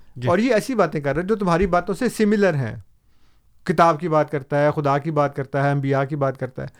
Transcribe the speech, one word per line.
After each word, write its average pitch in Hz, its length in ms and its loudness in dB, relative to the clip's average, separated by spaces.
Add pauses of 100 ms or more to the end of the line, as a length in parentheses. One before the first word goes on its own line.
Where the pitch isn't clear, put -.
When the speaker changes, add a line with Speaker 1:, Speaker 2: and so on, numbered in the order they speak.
(160)
Speaker 1:
جی۔ 123 120 -4
Speaker 2:
اور 175 100 4
یہ 233 160 2
ایسی 214 200 0
باتیں 165 260 0
کر 139 140 -2
رہا 160 80 -2
ہے 185 40 -4
جو 220 100 0
تمہاری 185 300 2
باتوں 175 280 0
سے 247 140 -2
سملر 202 460 2
ہیں۔" 117 220 -4 (880)
کتاب 165 360 2
کی 175 80 -4
بات 151 220 2
کرتا 143 320 -2
ہے، 147 120 4
خدا 143 240 0
کی 156 120 -6
بات 147 260 0
کرتا 139 280 -4
ہے، 143 60 2
انبیاء 139 340 0
کی 143 120 -8
بات 135 240 -2
کرتا 131 220 -8
ہے۔ 135 40 -10 (120)